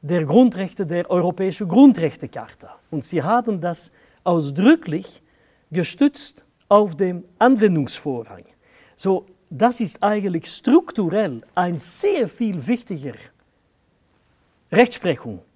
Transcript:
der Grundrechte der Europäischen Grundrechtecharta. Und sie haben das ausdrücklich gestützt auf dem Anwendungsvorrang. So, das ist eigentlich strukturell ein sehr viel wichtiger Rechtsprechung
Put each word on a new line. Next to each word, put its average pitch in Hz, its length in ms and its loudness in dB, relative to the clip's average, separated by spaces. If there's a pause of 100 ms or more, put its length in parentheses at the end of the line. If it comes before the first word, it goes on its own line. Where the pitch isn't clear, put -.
der 160 220 -2
Grundrechte 190 600 2
der 175 240 -4
Europäischen 180 580 -2
Grundrechtecharta. 170 1080 2 (160)
Und 151 140 -6
sie 160 180 -4
haben 220 360 -2
das 170 320 -8 (320)
ausdrücklich 175 1000 0 (480)
gestützt - 760 -2 (240)
auf 202 260 4
dem 180 280 -4 (160)
Anwendungsvorrang. 151 1040 0 (540)
So, 190 280 -2 (240)
das 220 300 0
ist - 240 -6
eigentlich 202 500 -2
strukturell 202 880 0 (140)
ein 175 240 -2
sehr 339 480 -4
viel 180 400 -6
wichtiger 165 460 -6 (1600)
Rechtsprechung 170 680 0 (160)